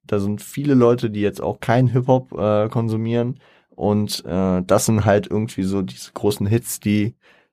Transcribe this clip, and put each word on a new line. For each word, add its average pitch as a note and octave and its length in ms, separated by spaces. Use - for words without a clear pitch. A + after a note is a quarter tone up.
Da G#2 160
sind G2+ 220
viele C#3+ 320
Leute, A#2+ 360
die G#2 120
jetzt G2+ 200
auch G2 180
kein B2 280
Hip-Hop, B2+ 460
äh, G#2+ 360
konsumieren. A2+ 680
Und, G#2 560
äh, F#2 380
das G2 240
sind G#2+ 180
halt G#2 220
irgendwie G#2+ 360
so G2 200
diese - 280
großen G#2 360
Hits, A#2 320
die G#2 360